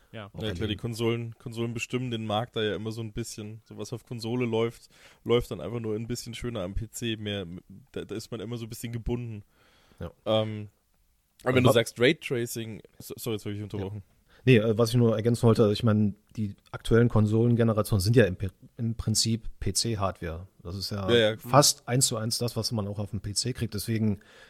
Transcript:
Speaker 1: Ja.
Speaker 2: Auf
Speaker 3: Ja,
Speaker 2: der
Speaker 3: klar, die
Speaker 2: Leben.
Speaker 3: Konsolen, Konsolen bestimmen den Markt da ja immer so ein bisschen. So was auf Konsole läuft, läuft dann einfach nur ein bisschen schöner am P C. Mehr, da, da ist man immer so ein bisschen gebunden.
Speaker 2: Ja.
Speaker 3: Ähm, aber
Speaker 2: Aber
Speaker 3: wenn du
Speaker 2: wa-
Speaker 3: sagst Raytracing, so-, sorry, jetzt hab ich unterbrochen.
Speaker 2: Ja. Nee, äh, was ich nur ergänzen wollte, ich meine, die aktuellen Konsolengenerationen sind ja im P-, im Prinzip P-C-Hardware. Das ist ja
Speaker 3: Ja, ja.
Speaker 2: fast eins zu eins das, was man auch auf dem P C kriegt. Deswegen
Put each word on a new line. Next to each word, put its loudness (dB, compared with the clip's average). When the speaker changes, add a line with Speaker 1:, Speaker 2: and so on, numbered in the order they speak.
Speaker 1:
Ja. -14
Speaker 2:
Auf -20
Speaker 3:
Ja, -12
Speaker 2:
der -4
Speaker 3:
klar, -4
die -2
Speaker 2:
Leben. -6
Speaker 3:
Konsolen, -4
Konsolen -8
bestimmen -6
den -6
Markt -4
da -2
ja 0
immer -6
so -10
ein -8
bisschen. -10
So -18
was -10
auf -10
Konsole -4
läuft, -2
läuft 2
dann -10
einfach -8
nur -4
ein -6
bisschen -8
schöner -8
am -6
P -8
C. -6
Mehr, -6
da, -8
da -10
ist -10
man -10
immer -10
so -12
ein -12
bisschen -12
gebunden. -6
Speaker 2:
Ja. -10
Speaker 3:
Ähm, 0
aber -6
Speaker 2:
Aber 4
Speaker 3:
wenn 6
du 8
Speaker 2:
wa- 6
Speaker 3:
sagst 0
Raytracing, 0
so-, -16
sorry, -6
jetzt -10
hab -6
ich -8
unterbrochen. -8
Speaker 2:
Ja. -20
Nee, 10
äh, 4
was 4
ich 2
nur 6
ergänzen 0
wollte, 8
ich -2
meine, 4
die -6
aktuellen 4
Konsolengenerationen 4
sind 4
ja 10
im 0
P-, -6
im -2
Prinzip 0
P-C-Hardware. -4
Das -10
ist -6
ja -6
Speaker 3:
Ja, 4
ja. -6
Speaker 2:
fast 4
eins 2
zu -2
eins -4
das, -4
was -4
man -2
auch -8
auf -6
dem -6
P -8
C -2
kriegt. -6
Deswegen 0